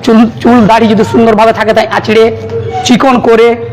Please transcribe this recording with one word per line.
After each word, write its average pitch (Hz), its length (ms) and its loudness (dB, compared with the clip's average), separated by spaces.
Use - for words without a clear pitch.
চুল, 226 260 2
চুল 233 260 2
দাড়ি 226 200 2
যদি 214 160 0
সুন্দরভাবে 226 500 2
থাকে 214 200 -2
তাই 214 140 0
আঁচড়ে 220 500 -2
চিকন 247 360 0
করে 233 360 2